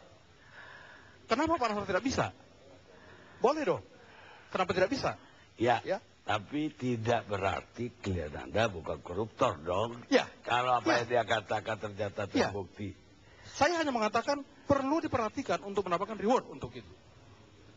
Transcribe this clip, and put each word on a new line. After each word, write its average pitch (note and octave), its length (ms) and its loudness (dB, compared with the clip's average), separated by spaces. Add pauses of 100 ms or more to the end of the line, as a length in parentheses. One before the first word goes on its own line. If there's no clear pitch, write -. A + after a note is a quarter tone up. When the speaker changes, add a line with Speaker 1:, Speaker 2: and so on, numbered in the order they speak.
(1300)
Speaker 1:
Kenapa D#4 320 2
Pak A#3+ 160 2
Nasar G3+ 160 -2
tidak - 160 2
bisa? C#3+ 240 0 (1120)
Boleh C#4+ 240 4
dong. C3+ 160 0 (640)
Kenapa F#3 240 0
tidak F#3 200 2
bisa? D3 240 -2 (400)
Speaker 2:
Ya, A#2 300 4
Speaker 1:
Ya. F#3 160 -2 (240)
Speaker 2:
tapi A#2 480 -2
tidak A2+ 560 0
berarti F#2+ 720 -2
klien E2+ 320 -2
Anda D2 340 0
bukan E2+ 320 -6
koruptor G#2 600 -2
dong. G#2+ 400 -2 (100)
Speaker 1:
Ya. B3+ 160 4 (160)
Speaker 2:
Kalau B2 320 2
apa A#2 160 0
Speaker 1:
Ya. B2 140 4
Speaker 2:
yang - 20 -8
dia A#2+ 160 4
katakan G#2+ 560 -2
ternyata G2+ 540 -4
Speaker 1:
Ya. F#3+ 160 2
Speaker 2:
terbukti. G2+ 480 -8 (580)
Speaker 1:
Saya E4 240 2
hanya D4 140 0
mengatakan A#3 480 0 (240)
perlu C#4 400 2
diperhatikan A3 560 -2
untuk G3+ 240 -4
mendapatkan G3 320 -2
reward G#3 320 2
untuk B2 240 -10
itu. A#2 180 -14 (840)